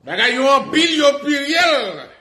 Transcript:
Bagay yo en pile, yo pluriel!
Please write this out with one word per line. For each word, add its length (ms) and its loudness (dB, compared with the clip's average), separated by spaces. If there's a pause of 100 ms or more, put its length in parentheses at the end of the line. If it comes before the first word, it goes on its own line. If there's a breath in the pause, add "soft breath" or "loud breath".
Bagay 300 -2
yo 140 0
en 240 4
pile, 260 0
yo 240 4
pluriel! 840 -2 (120)